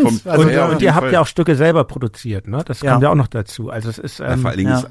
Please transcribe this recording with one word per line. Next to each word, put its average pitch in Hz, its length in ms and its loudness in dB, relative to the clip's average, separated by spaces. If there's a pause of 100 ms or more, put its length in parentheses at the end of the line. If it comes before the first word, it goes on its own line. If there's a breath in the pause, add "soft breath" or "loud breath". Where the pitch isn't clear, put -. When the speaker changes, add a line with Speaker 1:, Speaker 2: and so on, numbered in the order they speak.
Speaker 1:
Für 277 60 6
uns, 107 160 0
Speaker 2:
vom 180 80 -10
Speaker 1:
also 156 160 4
Speaker 3:
Und, 151 60 4
Speaker 2:
Ja, 139 140 2
auf 131 60 0
Speaker 3:
und - 20 2
Speaker 2:
jeden 160 100 0
Speaker 3:
ihr 165 100 4
habt 160 120 2
Speaker 2:
Fall. 127 80 0
Speaker 3:
ja 170 80 4
auch 139 40 2
Stücke 160 300 0
selber 156 280 2
produziert, 113 640 -8
ne? - 180 -4
Das - 160 -10
Speaker 1:
Ja. 139 100 0
Speaker 3:
kommt 123 100 4
ja 147 80 4
auch 156 40 2
noch 135 140 2
dazu. 110 420 -8
Also 113 180 -8
es 110 100 -8
ist, - 200 -12
Speaker 2:
Ja, 127 160 -6
Speaker 3:
ähm, 127 60 0
Speaker 2:
vor 127 100 -2
allen - 80 -4
Dingen 95 120 0
Speaker 1:
Ja. 127 100 0
Speaker 2:
ist 123 100 -8